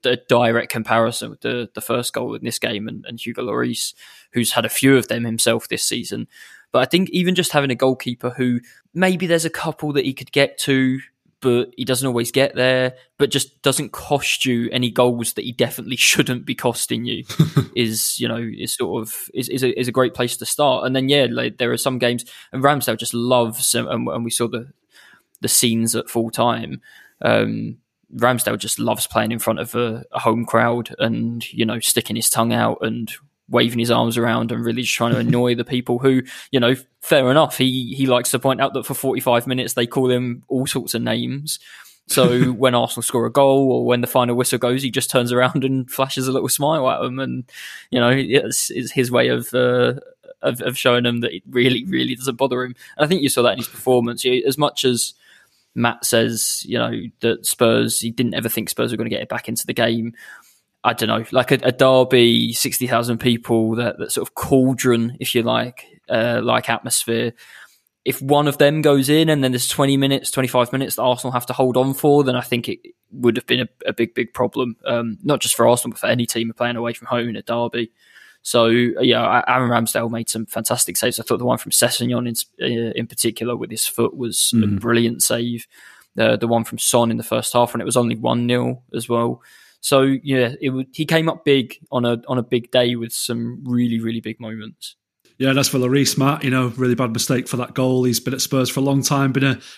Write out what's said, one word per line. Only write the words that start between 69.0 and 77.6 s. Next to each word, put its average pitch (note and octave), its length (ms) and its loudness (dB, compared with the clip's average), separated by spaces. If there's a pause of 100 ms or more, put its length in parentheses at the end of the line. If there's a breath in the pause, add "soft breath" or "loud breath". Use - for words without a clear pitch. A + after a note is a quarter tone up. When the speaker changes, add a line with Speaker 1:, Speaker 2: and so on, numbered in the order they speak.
Speaker 1:
in D#3+ 200 4
and D3 140 2
then C3 80 2
there's B2 180 -2
twenty C#3 280 2
minutes, C#3 340 0
twenty-five B2 420 0
minutes C3+ 220 -4
that A2+ 80 -4
Arsenal B2+ 300 0
have B2 140 -2
to - 60 -6
hold B2+ 240 2
on C3 180 2
for, D3 280 4
then B2+ 140 0
I B2 60 -4
think A#2+ 260 -4
it - 100 -8 (320)
would A#2+ 260 2
have A#2+ 100 -6
been B2 160 0
a, - 60 -4 (180)
a - 60 -2
big, A2+ 220 -2
big B2 180 -4
problem. B2 440 -2 (100)
Um, A#2 380 -2
not C#3+ 160 0
just - 160 -2
for A#2 100 4
Arsenal, A#2+ 280 2
but - 40 -14
for - 80 -4
any A#2+ 200 0
team A2+ 300 -4
playing A#2+ 200 -2
away A#2 160 -4
from A2+ 160 -14
home A#2+ 200 -2
in G#2+ 80 -6
a G2+ 60 -10
derby. A#2 480 -2 (520 soft breath)